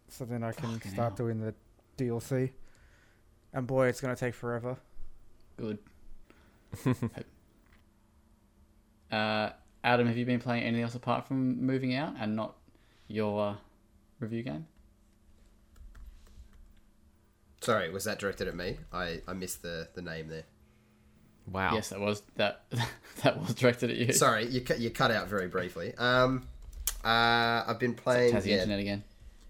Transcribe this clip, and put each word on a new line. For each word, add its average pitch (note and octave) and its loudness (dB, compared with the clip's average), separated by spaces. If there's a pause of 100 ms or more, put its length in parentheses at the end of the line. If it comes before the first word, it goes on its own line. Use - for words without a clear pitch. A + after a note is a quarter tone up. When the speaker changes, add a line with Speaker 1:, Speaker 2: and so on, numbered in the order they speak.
Speaker 1:
so - -12
then A2+ -4
I A2+ -4
can A2+ -6
Speaker 2:
Fucking G#2 -10
Speaker 1:
start A#2 0
Speaker 2:
hell. A#2 -2
Speaker 1:
doing A2+ -2
the A2 -4 (420)
D B2+ 0
L A#2 0
C. C3 0 (1000)
And C3 -4
boy, C3 4
it's B2 -2
gonna B2+ -2
take B2 -2
forever. A#2+ -6 (800)
Speaker 2:
Good. A2 -4 (1080)
Speaker 3:
<laughs> - 4 (2250)
Speaker 2:
Uh, G#2+ 0 (340)
Adam, A#2+ 6
have A#2 2
you A#2+ 0
been B2 0
playing A#2+ 0
anything A#2 0
else A#2 -4
apart B2 -2
from C3 0
Moving C3 2
Out C#3+ -2
and G#2+ -2
not A2 -4 (520)
your, G#2 0
uh, G#2 -6 (680)
review A#2 -4
game? D3+ -8 (3000)
Speaker 4:
Sorry, G2+ 2
was F#2+ -6
that G#2+ -4
directed F#2+ -2
at E2+ -6
me? F2+ -4 (140)
I, E2+ -4
I F2+ -6
missed F#2 -8
the, E2 -8
the F#2 -10
name D#2+ -8
there. D#2+ -10 (1040)
Speaker 3:
Wow. F#2 2
Speaker 2:
Yes, G#2+ 0
that G2 -6
was, G#2 0 (140)
that, - 0 (280)
<laughs> - -16
that - 4
was D#3 -2
directed A#2+ 4
at A#2 -2
you. A#2+ 2
Speaker 4:
Sorry, A#2 6
you B2 -2
cut, - 0
you A#2 0
cut B2 2
out G2 0
very F#2+ 0
briefly. F2+ -4
Um, B2+ 4 (560)
uh, A#2 4
I've A2+ 0
been B2 2
Speaker 2:
Is A#2 -4
that - -16
Speaker 4:
playing, B2 6
Speaker 2:
Tassie G2 2
Speaker 4:
yeah. G2+ 4
Speaker 2:
Internet G2+ 2
again. G2+ -2 (460)